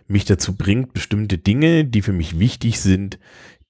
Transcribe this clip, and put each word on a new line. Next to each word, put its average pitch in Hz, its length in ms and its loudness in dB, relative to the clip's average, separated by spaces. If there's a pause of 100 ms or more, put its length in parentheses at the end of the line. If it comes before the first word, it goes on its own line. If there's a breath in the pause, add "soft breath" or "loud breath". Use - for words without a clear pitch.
mich 101 180 0
dazu 95 300 0
bringt, 110 380 -2
bestimmte 101 440 -2
Dinge, 156 480 2
die 110 160 0
für 98 120 -2
mich 82 260 -4
wichtig 117 400 0
sind, 98 400 0 (500 loud breath)